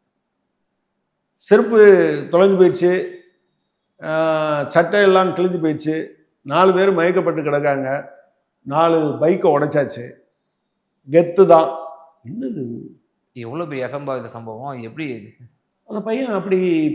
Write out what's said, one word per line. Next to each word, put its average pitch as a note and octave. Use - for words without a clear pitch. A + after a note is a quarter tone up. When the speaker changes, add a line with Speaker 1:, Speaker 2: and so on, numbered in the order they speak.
Speaker 1:
"செருப்பு A3
தொலைஞ்சு F#3+
போயிடுச்சு, F3+
ஆஹ், D#3
சட்டை F3
எல்லாம் F#3+
கிழிஞ்சு F3
போயிடுச்சு, D#3
நாலு F3
பேர் F#3+
மயக்கப்பட்டு E3+
கிடக்காங்க, C#3+
நாலு E3
பைக்கை D3+
உடைச்சாச்சு, C#3
கெத்து E3+
தான்." E3
என்னது A#3
இது? B2
Speaker 2:
எவ்வளவு B2
பெரிய C3
அசம்பாவித C3+
சம்பவம், A#2
எப்படி C#3+
இது? A2+
Speaker 1:
அந்த G#3+
பையன் A3+
அப்படி F#3